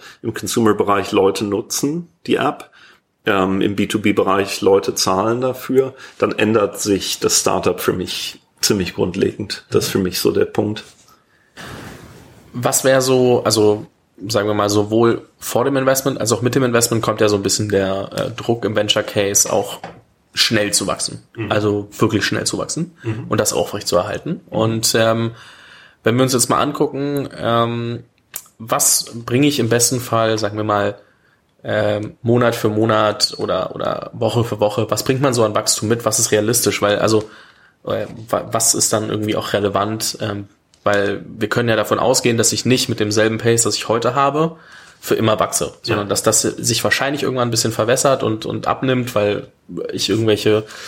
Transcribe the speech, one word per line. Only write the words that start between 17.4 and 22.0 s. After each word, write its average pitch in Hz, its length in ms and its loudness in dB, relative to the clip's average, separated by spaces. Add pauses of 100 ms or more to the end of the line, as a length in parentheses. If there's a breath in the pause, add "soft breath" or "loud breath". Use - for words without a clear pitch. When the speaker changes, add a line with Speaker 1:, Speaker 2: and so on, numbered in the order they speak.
Speaker 2:
bisschen 104 260 -2
der, 98 460 0
äh, - 160 -4
Druck 117 340 -2
im 101 100 -2
Venture 107 280 0
Case 101 480 0
auch - 280 -2 (540)
schnell 104 380 0
zu - 160 -2
wachsen. - 360 -6 (120)
Speaker 1:
Mhm. 110 160 -4
Speaker 2:
Also 104 460 0
wirklich 107 280 2